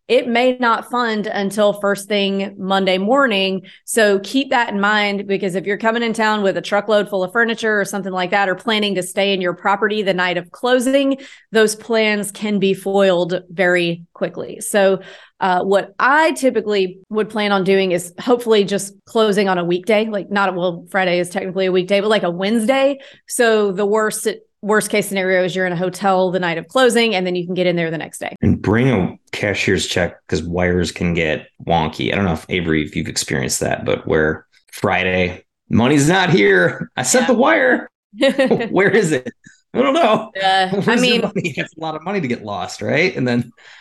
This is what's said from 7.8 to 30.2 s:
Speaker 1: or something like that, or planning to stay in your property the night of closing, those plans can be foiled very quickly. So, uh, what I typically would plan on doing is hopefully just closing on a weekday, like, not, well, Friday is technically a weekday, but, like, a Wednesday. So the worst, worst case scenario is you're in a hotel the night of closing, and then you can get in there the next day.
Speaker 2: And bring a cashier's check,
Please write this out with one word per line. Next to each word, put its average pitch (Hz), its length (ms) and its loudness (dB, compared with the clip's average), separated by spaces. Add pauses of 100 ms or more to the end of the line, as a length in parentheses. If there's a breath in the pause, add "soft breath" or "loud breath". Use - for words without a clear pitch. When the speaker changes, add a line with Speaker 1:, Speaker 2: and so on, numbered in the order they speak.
Speaker 1:
or 196 40 0
something 196 280 -8
like 180 180 -4
that, 202 180 2
or 180 60 0
planning 208 400 -2
to 180 80 -2
stay 196 320 0
in 185 60 -2
your 180 140 -2
property 208 480 0
the 185 120 0
night 180 220 0
of 175 160 -8
closing, 269 680 2 (320 loud breath)
those 214 240 2
plans 214 560 0
can 208 300 -2
be 190 120 2
foiled 185 800 0
very 175 640 0
quickly. - 480 -10
So, 196 400 2 (380 loud breath)
uh, 180 260 0
what 190 340 0
I 302 340 4
typically 208 760 -2
would 214 200 -2
plan 208 220 -2
on 196 140 2
doing 190 260 2
is - 300 -4
hopefully 220 420 2
just 196 320 -4 (120)
closing 208 420 2
on 185 100 0
a 175 60 -2
weekday, 180 420 0
like, 196 240 -6
not, 196 240 0
well, 175 340 -4
Friday 185 300 0
is 175 120 -2
technically 190 360 -4
a 185 60 0
weekday, 190 280 0
but, 208 100 0
like, 214 120 2
a 175 80 -2
Wednesday. 233 720 0 (260 loud breath)
So 220 460 2
the 196 120 -2
worst, 214 440 -2 (320)
worst 208 280 0
case 202 200 0
scenario 185 340 0
is 165 140 -2
you're 185 100 0
in 180 60 -2
a 170 40 -4
hotel 185 540 0
the 185 80 -2
night 170 200 -2
of 165 100 -12
closing, 233 480 2
and 185 100 -2
then 180 80 -2
you 180 100 -2
can 180 100 -6
get 180 120 0
in 180 80 2
there 165 160 -2
the 165 80 -6
next - 220 -12
day. - 200 -8
Speaker 2:
And 92 220 2
bring 117 260 4
a 98 300 0 (140)
cashier's 95 560 0
check, 87 280 -2 (120)